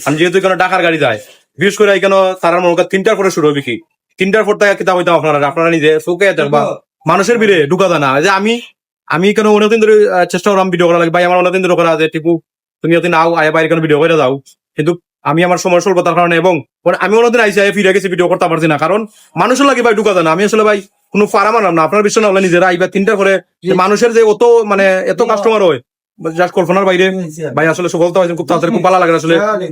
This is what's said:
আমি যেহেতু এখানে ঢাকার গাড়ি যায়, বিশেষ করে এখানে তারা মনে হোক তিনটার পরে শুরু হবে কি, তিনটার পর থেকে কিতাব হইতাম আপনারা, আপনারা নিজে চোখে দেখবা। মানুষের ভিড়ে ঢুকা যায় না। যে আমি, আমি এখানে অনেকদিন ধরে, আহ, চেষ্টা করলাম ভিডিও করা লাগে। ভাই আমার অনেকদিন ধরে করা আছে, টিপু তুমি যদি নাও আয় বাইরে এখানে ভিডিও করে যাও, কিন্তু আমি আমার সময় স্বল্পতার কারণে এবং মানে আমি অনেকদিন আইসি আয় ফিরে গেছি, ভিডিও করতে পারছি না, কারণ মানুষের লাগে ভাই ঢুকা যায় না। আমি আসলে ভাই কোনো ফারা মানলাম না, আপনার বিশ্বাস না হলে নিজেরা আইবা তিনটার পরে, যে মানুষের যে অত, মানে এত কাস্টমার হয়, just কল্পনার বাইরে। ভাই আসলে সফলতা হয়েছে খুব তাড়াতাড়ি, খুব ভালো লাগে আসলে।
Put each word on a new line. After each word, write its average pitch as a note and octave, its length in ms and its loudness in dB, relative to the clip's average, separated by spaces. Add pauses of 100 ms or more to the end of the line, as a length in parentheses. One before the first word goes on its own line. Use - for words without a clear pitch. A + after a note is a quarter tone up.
আমি C#3+ 120 -2
যেহেতু F3 220 0
এখানে F#3+ 180 0
ঢাকার F#3 260 0
গাড়ি E3 160 -2
যায়, A#2+ 200 -2 (400)
বিশেষ F#3+ 200 -2
করে G3+ 180 2
এখানে F#3+ 440 0
তারা F3 180 0
মনে F3 100 0
হোক E3+ 120 0
তিনটার F#3+ 360 -2
পরে F#3+ 140 0
শুরু D3+ 180 0
হবে C#3+ 140 -2
কি, A#2 180 -8 (380)
তিনটার G3 260 0
পর G3+ 120 0
থেকে G3+ 180 2
কিতাব F#3 220 -2
হইতাম F3 180 0
আপনারা, D3 340 0
আপনারা E3 220 0
নিজে D#3 360 2
চোখে F3 260 0
দেখবা। D3 460 -2 (280)
মানুষের F#3+ 320 0
ভিড়ে G3 280 2
ঢুকা F3+ 220 0
যায় E3 120 0
না। C#3 200 0
যে F#3 100 0
আমি, G#3+ 300 -2 (460)
আমি F3+ 240 0
এখানে G#3+ 180 0
অনেকদিন G#3+ 320 2
ধরে, G#3+ 320 4
আহ, F3+ 120 0
চেষ্টা F3+ 260 -2
করলাম F#3+ 200 0
ভিডিও F3 180 0
করা E3+ 100 2
লাগে। E3+ 120 0
ভাই F3 140 0
আমার F3+ 140 2
অনেকদিন F3+ 240 0
ধরে F3+ 120 0
করা E3 160 0
আছে, D#3+ 180 0
টিপু D#3+ 320 -4 (420)
তুমি E3 120 0
যদি E3+ 140 0
নাও E3 260 0
আয় D#3 160 0
বাইরে D#3+ 160 0
এখানে E3 140 0
ভিডিও D3 180 0
করে E3 180 2
যাও, C#3 220 0 (380)
কিন্তু F3 220 -2 (240)
আমি D#3+ 220 0
আমার F3+ 140 0
সময় F3 220 0
স্বল্পতার E3+ 340 0
কারণে E3+ 220 0
এবং E3 240 0 (240)
মানে F3 160 0
আমি F#3+ 160 0
অনেকদিন A#3 240 2
আইসি G3+ 200 0
আয় G3+ 120 2
ফিরে F#3+ 200 0
গেছি, F#3+ 160 -2
ভিডিও F3 200 0
করতে F3+ 200 0
পারছি D#3+ 180 -2
না, D3+ 120 0
কারণ F#3+ 280 -2 (300)
মানুষের B3 300 0
লাগে B3 160 2
ভাই A#3 120 2
ঢুকা G#3 180 0
যায় F3 120 0
না। D#3+ 80 0
আমি F#3 120 0
আসলে G#3+ 180 0
ভাই G#3 200 0 (300)
কোনো G3+ 140 0
ফারা G#3 240 0
মানলাম G#3 240 0
না, D#3+ 80 2
আপনার G3 200 0
বিশ্বাস G3+ 200 0
না G#3 80 2
হলে F#3+ 100 0
নিজেরা F3+ 260 2
আইবা F3+ 200 0
তিনটার G3+ 300 -2
পরে, G3 240 0 (220)
যে F#3 120 -2
মানুষের G#3 380 2
যে A3+ 100 2
অত, G#3+ 200 2
মানে G3+ 640 2
এত F#3+ 160 -2
কাস্টমার A3 400 0
হয়, D3 180 2 (420)
just E3 280 -4
কল্পনার F3+ 340 0
বাইরে। F#3+ 260 2 (440)
ভাই D3+ 120 0
আসলে E3 220 -2
সফলতা F3 320 0
হয়েছে E3+ 140 -2
খুব D#3+ 140 -8
তাড়াতাড়ি, E3+ 240 -2
খুব F3 120 -2
ভালো F#3 140 2
লাগে E3+ 140 2
আসলে। E3 280 0 (320)